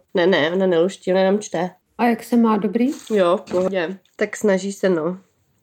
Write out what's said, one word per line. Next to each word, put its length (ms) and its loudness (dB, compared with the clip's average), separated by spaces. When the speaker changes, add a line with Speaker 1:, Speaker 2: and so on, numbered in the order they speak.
Speaker 1:
Ne, 140 2
ne, 240 2
ona 160 0
neluští, 440 0
ona 100 2
jenom 180 2
čte. 300 -6
Speaker 2:
A 80 0
jak 180 -2
se 140 -2
má, 200 4
dobrý? 340 0
Speaker 1:
Jo, 280 2
v 140 -16
pohodě. 460 -2
Tak 220 -4
snaží 360 0
se, 160 -2
no. 280 -2